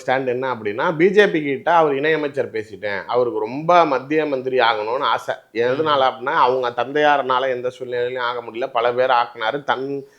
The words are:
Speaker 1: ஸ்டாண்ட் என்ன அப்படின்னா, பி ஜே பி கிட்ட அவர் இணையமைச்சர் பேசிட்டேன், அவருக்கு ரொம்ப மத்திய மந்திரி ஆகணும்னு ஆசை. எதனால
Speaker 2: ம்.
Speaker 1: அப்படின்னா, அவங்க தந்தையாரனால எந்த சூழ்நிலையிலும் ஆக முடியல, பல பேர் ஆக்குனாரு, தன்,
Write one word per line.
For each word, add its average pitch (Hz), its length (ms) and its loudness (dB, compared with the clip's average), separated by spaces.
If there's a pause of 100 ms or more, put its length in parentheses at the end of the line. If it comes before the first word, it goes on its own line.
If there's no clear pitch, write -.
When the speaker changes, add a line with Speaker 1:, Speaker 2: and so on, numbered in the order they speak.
Speaker 1:
ஸ்டாண்ட் 131 200 0
என்ன 127 280 -2
அப்படின்னா, 117 420 -2
பி 175 140 4
ஜே 202 180 6
பி 170 140 -2
கிட்ட 143 320 0
அவர் 156 200 4
இணையமைச்சர் 139 560 -2
பேசிட்டேன், 101 540 -6
அவருக்கு 117 340 0
ரொம்ப 156 460 4
மத்திய 147 420 0
மந்திரி 131 320 -2
ஆகணும்னு 113 400 0
ஆசை. 127 360 -2 (180)
எதனால 123 300 -2
Speaker 2:
ம். 156 60 0
Speaker 1:
அப்படின்னா, 131 440 0
அவங்க 127 520 0
தந்தையாரனால 135 640 2
எந்த 123 220 -2
சூழ்நிலையிலும் 123 520 -6
ஆக 120 180 -2
முடியல, 117 260 -6
பல 123 260 0
பேர் 127 180 2
ஆக்குனாரு, 120 540 0
தன், 135 400 -4 (140)